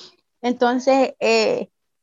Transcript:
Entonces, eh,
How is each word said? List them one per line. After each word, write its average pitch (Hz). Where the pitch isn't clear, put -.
Entonces, 247
eh, 220